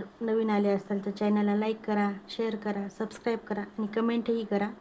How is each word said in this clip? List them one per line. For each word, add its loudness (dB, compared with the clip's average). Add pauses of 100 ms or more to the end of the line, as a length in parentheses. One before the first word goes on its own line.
(220)
नवीन 2
आले 4
असाल 0
तर -2
चॅनलला 2
लाईक 0
करा, 2 (180)
शेअर -2
करा, -4
सबस्क्राईब -4
करा -4
आणि -4
कमेंटही 0
करा. 0 (120)